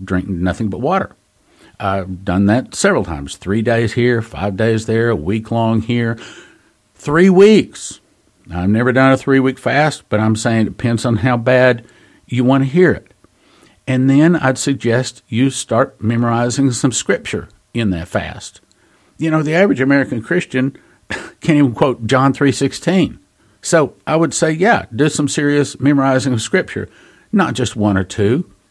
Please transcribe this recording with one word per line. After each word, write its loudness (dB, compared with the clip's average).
drink -4
nothing -4
but -8
water. -4
I've -6
done 0
that 0
several 0
times, -10
three -4
days 0
here, 0
five -8
days 0
there, 0
a 0
week -4
long 0
here. -4
Three 2
weeks. 4
I've 0
never 2
done 4
a 4
three-week 0
fast, -2
but 0
I'm 2
saying 0
it 0
depends -2
on 0
how 0
bad 2
you -2
want 2
to -4
hear 4
it. -10
And 0
then 4
I'd -2
suggest -2
you 0
start -2
memorizing 0
some -2
scripture -6
in -2
that -4
fast. -8
You -2
know, 0
the -2
average 2
American 0
Christian -4
<laughs> -20
can't -2
even 2
quote 0
John 2
three 2
sixteen. -2
So 0
I 0
would 0
say, 0
yeah, 0
do 2
some -2
serious 0
memorizing 2
of -2
scripture, -4
not 2
just -4
one 2
or 0
two. -2